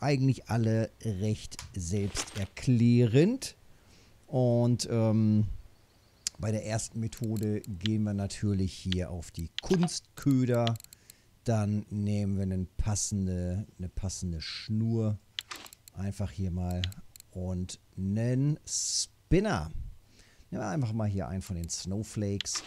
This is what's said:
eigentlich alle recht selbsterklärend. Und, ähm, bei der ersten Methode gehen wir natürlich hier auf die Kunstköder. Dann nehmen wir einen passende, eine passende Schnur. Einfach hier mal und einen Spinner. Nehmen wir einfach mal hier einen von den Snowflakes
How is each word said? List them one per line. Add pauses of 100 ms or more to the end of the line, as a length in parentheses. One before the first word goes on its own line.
eigentlich
alle (140)
recht (180)
selbsterklärend. (720)
Und,
ähm, (920)
bei
der
ersten
Methode
gehen
wir
natürlich
hier
auf
die (100)
Kunstköder. (680)
Dann
nehmen
wir
einen (120)
passende, (120)
eine
passende
Schnur. (760)
Einfach
hier
mal (500)
und (180)
einen
Spinner. (800)
Nehmen
wir
einfach
mal
hier
einen
von
den
Snowflakes